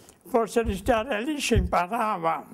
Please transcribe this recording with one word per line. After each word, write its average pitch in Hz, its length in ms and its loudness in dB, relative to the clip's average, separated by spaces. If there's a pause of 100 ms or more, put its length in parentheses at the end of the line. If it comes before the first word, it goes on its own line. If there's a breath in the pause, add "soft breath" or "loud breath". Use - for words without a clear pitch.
(280 loud breath)
Forse 226 360 0
di 220 120 -2
stare 220 480 0
lì 294 180 -4
si - 140 2
imparava. 180 1000 0